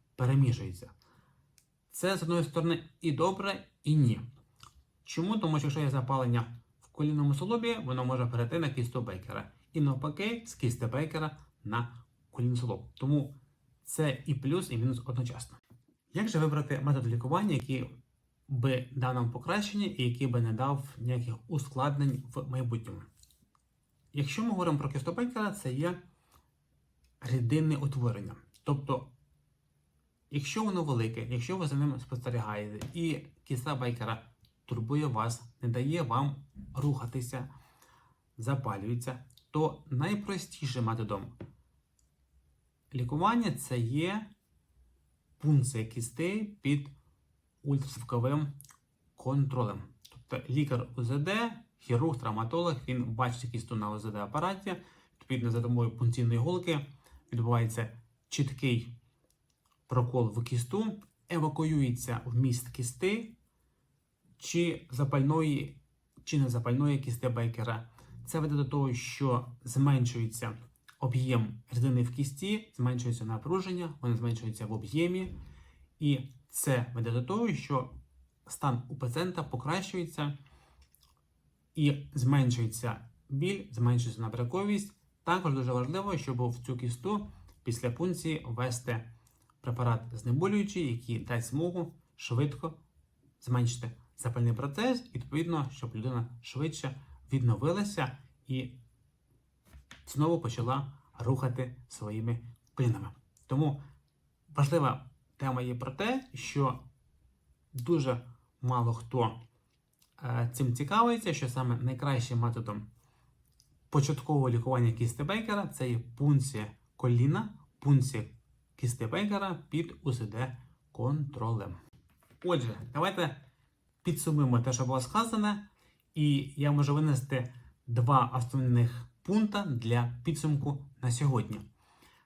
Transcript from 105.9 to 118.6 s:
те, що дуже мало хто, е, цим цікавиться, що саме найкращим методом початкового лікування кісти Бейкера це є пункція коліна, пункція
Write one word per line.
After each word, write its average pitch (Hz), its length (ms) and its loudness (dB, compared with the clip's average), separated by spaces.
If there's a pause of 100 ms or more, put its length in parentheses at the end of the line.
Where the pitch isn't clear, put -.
те, 247 420 -2
що 131 460 0 (960)
дуже 131 520 2 (360)
мало 123 320 2
хто, 117 480 -2 (840)
е, 120 300 0
цим 127 200 2
цікавиться, 214 600 2
що 131 160 -2
саме 120 280 0
найкращим 127 640 0
методом 104 480 -2 (1000)
початкового 139 600 4
лікування 120 420 4
кісти 120 320 -2
Бейкера 208 440 0
це 127 220 -4
є 117 100 0
пункція 131 720 2 (240)
коліна, 135 580 4 (260)
пункція 120 440 4 (520)